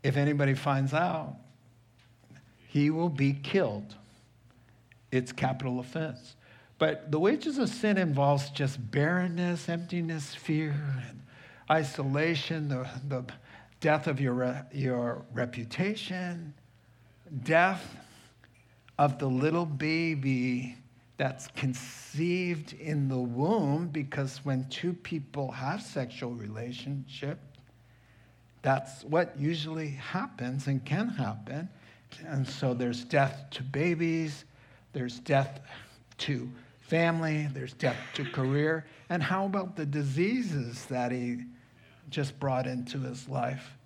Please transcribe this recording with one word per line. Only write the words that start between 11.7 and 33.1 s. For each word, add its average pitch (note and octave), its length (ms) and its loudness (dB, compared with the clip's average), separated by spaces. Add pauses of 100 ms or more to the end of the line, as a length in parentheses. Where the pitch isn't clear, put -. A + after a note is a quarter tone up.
isolation, D3+ 1000 2
the, B2+ 200 -2 (200)
the B2+ 160 -4 (560)
death D3+ 260 4
of C#3+ 140 0
your C3 120 4
re-, B2+ 300 0 (100)
your B2 500 0 (120)
reputation, E3+ 1200 -4 (920)
death E3+ 520 4 (1000)
of C#3+ 200 4
the C#3+ 80 0
little D3+ 400 2
baby C3+ 1120 0 (420)
that's C3+ 300 -2
conceived E3 1300 -2
in C#3+ 340 0
the C3 100 2
womb, D3 680 2
because C#3+ 560 -4
when C3 260 0
two F3 240 -2
people C#3+ 560 -6
have C#3 320 -4
sexual B2 500 -6
relationship, A#2+ 1040 -6 (1200)
that's - 420 0
what D#3+ 340 2
usually D#3 500 -2
happens C3+ 800 -6
and C3+ 180 0
can G3+ 240 0
happen. C3+ 600 -4 (580)
And C3+ 200 -2
so B2+ 280 -2
there's A#2+ 300 -2
death C#3 480 2